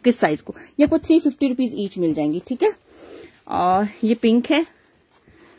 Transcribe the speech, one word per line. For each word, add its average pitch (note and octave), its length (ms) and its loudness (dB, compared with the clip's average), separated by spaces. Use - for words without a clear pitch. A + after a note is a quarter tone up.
किस A#3+ 160 2
size D3+ 220 0
को। - 120 -14
ये C#4+ 40 6
आपको D#4 140 2
three D#4+ 220 2
fifty C#4+ 280 -2
rupees B3+ 280 -2
each G3 220 -8
मिल E3 160 0
जाएंगी, D3+ 340 -2
ठीक B3+ 160 -4
है। G#4 80 2
और F#3 400 0
ये A3+ 120 2
pink A#3 360 2
है, D4+ 140 2